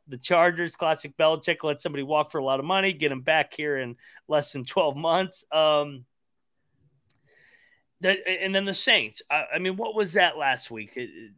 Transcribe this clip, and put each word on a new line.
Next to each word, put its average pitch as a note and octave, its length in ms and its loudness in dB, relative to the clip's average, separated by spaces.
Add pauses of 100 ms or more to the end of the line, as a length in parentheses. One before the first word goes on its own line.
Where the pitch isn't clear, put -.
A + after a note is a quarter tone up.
the C3 100 -12
Chargers. E3+ 580 2
Classic D#3 400 -2
Belichick, D#3+ 480 2
let D3 180 -2
somebody C#3+ 200 -4
walk D3 280 0
for E3 80 -8
a C3+ 60 -2
lot C3+ 160 2
of C#3 60 -8
money, F#3+ 260 2
get D3 200 -2
him C3 100 -8
back D#3 340 0
here D3 220 -2
in A#2+ 180 -6 (320)
less D3 240 0
than C3 140 -8
twelve D#3 300 0
months. E3 540 0
Um, D3 540 2 (2000)
the, G3 160 2 (100)
and F#3+ 260 -2
then G3 120 0
the F#3+ 80 -4
Saints. E3 560 2
I, D3+ 140 0 (100)
I E3 40 -2
mean, F#3 200 -2
what A3 160 -6
was G3+ 180 0
that E3+ 240 4
last C3+ 340 -2
week? A2 280 -12
It, A#2+ 100 -8 (300)